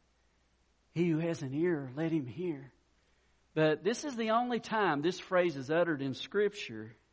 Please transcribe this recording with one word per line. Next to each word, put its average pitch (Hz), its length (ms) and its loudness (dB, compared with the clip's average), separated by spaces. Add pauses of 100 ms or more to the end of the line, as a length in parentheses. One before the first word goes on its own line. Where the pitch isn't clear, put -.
(920)
"He 170 160 0
who 160 100 2
has 165 240 -2
an 131 120 -6
ear, 151 420 0
let 160 160 -2
him 151 140 0
hear." 139 460 -8 (800)
But 156 280 4
this 233 220 0
is 285 120 -6
the 220 140 0
only 240 300 2
time 190 400 2
this 175 180 0
phrase 180 380 2
is 131 140 -8
uttered 160 320 2
in 135 120 -2
Scripture 117 800 -4 (180)